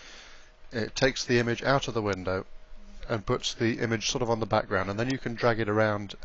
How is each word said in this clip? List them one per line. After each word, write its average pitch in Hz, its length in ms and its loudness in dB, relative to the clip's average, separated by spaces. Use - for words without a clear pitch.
it 113 240 -4
takes 135 280 2
the 123 140 6
image 117 240 2
out 131 240 4
of 120 80 -6
the 117 80 0
window 95 420 0
and 110 160 -2
puts - 300 0
the 120 240 2
image 113 320 0
sort 135 100 -2
of 117 100 0
on 113 100 2
the 113 60 0
background, 104 440 2
and 101 80 -2
then 120 100 0
you 135 80 0
can 120 180 -4
drag 117 260 2
it 107 80 0
around 104 460 2